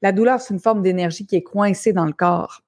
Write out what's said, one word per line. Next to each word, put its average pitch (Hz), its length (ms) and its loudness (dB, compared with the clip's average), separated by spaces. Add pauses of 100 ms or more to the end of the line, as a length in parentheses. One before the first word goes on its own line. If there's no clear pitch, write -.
la 196 100 2
douleur, 240 300 2
c'est 233 120 -8
une 180 60 -4
forme 220 220 0
d'énergie 180 440 -2
qui 196 120 0
est 175 60 -2
coincée 202 480 0
dans 175 140 0
le 151 80 -2
corps. 175 540 -2